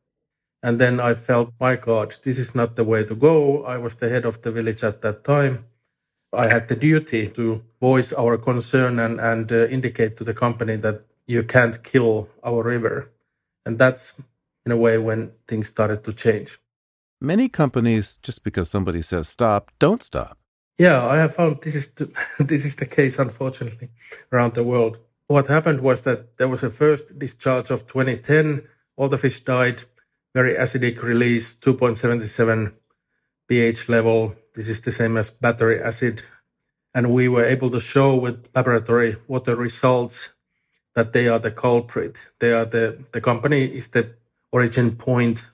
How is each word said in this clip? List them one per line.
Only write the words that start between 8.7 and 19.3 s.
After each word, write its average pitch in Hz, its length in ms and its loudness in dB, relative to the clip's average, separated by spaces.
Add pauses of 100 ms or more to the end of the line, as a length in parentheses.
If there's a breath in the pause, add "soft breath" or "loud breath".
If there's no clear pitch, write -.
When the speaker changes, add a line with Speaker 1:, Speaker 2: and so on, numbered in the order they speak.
Speaker 1:
and, 113 220 -2
and, 113 300 -2
uh, 113 160 4
indicate 117 500 -2
to 110 80 -12
the 113 80 -4
company 113 420 -2
that 107 300 -4 (220)
you 117 160 0
can't 117 380 2
kill 113 460 0 (160)
our 120 180 -2
river. 117 480 -4 (560)
And 117 140 -4
that's, 127 360 2 (500)
in 120 80 -2
a 117 40 2
way, 113 200 4
when 110 340 -4 (160)
things 107 220 -6
started 104 340 -2
to 110 100 -10
change. - 460 -2 (600)
Speaker 2:
Many 196 260 2
companies, 117 760 0
just - 220 -12
because 98 260 -4
somebody 90 320 -2
says 82 280 -4
stop, 107 500 0